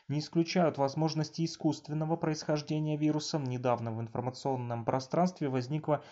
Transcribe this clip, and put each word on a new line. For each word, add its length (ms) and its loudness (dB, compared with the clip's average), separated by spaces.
не 100 -2
исключают 580 2
возможности 720 0
искусственного 680 0
происхождения 840 0
вируса. 400 0
Недавно 540 0
в 100 -4
информационном 840 -4
пространстве 640 0
возникла 640 0